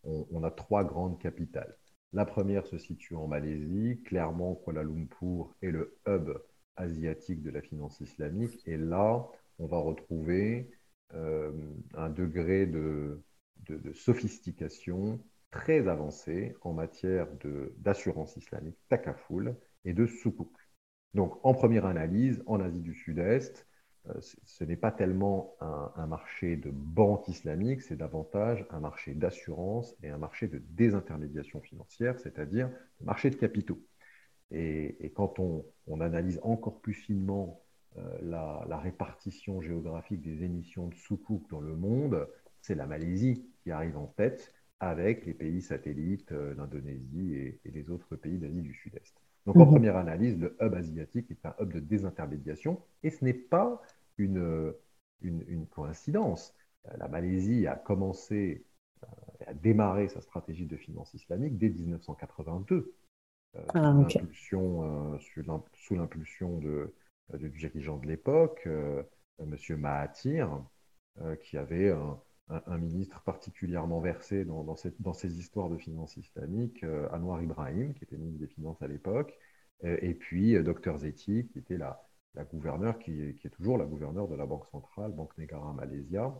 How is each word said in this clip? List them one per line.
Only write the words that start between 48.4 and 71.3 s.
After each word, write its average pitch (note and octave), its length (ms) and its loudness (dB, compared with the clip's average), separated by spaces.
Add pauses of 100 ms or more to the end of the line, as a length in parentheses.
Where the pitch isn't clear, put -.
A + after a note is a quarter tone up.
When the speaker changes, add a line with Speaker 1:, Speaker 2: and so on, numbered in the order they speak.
Speaker 1:
du C#2+ 140 -8
Sud-Est. - 400 -16 (320)
Donc, F#3+ 100 10
en E3+ 80 12
Speaker 2:
Mhm. C#3+ 60 12
Speaker 1:
première A2+ 260 10
analyse, F2+ 420 2
le F2 220 -2
hub G#2+ 140 4
asiatique E2 560 -4
est - 160 -10
un D#2 140 -8
hub F#2+ 120 -2
de E2+ 80 -4
désintermédiation D#2 1000 -2 (200)
et D#3 80 0
ce D#3+ 140 -4
n'est B2+ 80 4
pas G#3 480 2 (380)
une, E2+ 560 2 (480)
une, E2+ 260 -2
une E2+ 180 -4
coïncidence. G2 880 -2 (340)
Euh, - 100 -12
la - 100 -6
Malaisie F#2 580 2
a C2 100 0
commencé, G2 880 -2 (400)
euh, - 20 -16 (400)
a - 80 -12
démarré G2+ 540 6
sa F2+ 120 -8
stratégie E2 460 -8
de D#2+ 100 -8
finance - 380 -14
islamique A#2 420 -2
dès G#2+ 140 6
dix-neuf E2+ 320 -2
cent D2 120 -10
quatre-vingt-deux, F#2 800 -2 (600)
euh, - 40 -10 (140)
Speaker 2:
Ah, D3+ 180 8
Speaker 1:
sous C#3+ 80 12
Speaker 2:
ok. - 140 8
Speaker 1:
l'impulsion, D#2+ 1000 0
euh, C#2+ 40 -6
sous - 240 -10
l'im-, D2+ 300 -4
sous - 220 -4
l'impulsion E2+ 640 -4
de, D2 340 -4 (400)
euh, D2 60 -8
du D2 100 -6
dirigeant D2+ 500 -6
de C2+ 80 -6
l'époque, C#3+ 600 4
euh, D2 360 -2 (400)
Monsieur D2+ 340 -6
Mahathir, D2 760 -2 (720)
euh, D#2+ 140 -4